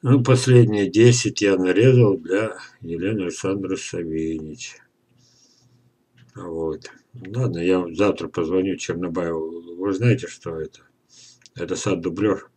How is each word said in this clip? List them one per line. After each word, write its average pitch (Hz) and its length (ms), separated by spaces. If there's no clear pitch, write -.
Ну, 131 200
последние 120 640
десять 110 540
я 98 140
нарезал 101 600
для 95 400
Елены 90 420
Александровны 95 540
Савинич. 80 1000
Вот. 80 560
Ладно, 113 440
я 90 340
завтра 85 360
позвоню 90 480
Чернобаеву. 85 1000
Вы 95 160
знаете, 107 360
что 82 300
это? 78 220
Это 87 220
сад-дублер. 92 800